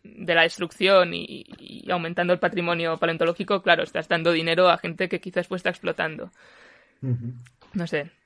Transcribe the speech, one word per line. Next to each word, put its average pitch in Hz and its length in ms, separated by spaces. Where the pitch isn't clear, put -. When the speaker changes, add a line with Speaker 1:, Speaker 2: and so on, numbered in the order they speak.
Speaker 1:
de 175 320
la 165 80
destrucción 180 680
y, - 320
y - 320
aumentando 175 420
el 175 60
patrimonio 170 580
paleontológico, 170 640
claro, 170 220
estás 160 240
dando 170 240
dinero 165 380
a 165 80
gente 175 320
que 175 100
quizás 180 280
pues 185 120
está 185 100
explotando. 170 600
Speaker 2:
Ujú. 120 320
Speaker 1:
No 175 140
sé, 151 240